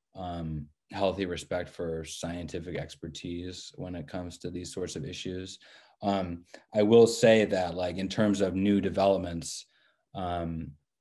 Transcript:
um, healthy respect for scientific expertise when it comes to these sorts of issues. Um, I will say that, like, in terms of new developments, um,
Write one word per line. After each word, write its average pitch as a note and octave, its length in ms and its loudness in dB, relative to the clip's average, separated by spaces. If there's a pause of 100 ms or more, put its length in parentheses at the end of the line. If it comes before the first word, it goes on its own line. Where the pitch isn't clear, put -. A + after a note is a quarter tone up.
(140)
um, E2+ 520 -8 (260)
healthy G2 320 0
respect F2 460 -6
for E2 340 -6
scientific E2+ 720 -8
expertise F2 1000 -10
when F2+ 180 -10
it E2 120 -10
comes F2+ 320 -10
to F2 120 -10
these F2 240 -10
sorts F2+ 220 -6
of D#2+ 100 -8
issues. F#2 520 -10 (440)
Um, F#2+ 420 -2 (300)
I G#2+ 80 4
will A2+ 240 10
say A2+ 400 6
that, F2+ 280 -2
like, F2 220 -4
in F#2+ 140 -4
terms G2+ 320 2
of F#2 120 2
new G2 280 4
developments, F2+ 840 0 (500)
um, E2+ 580 -4 (280)